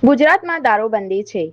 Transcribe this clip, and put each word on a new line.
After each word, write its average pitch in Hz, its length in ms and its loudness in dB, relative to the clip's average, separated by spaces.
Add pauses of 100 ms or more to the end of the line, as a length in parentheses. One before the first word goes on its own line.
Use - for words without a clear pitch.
ગુજરાતમાં 311 600 2
દારૂબંધી 208 600 -2
છે 202 160 -8 (120)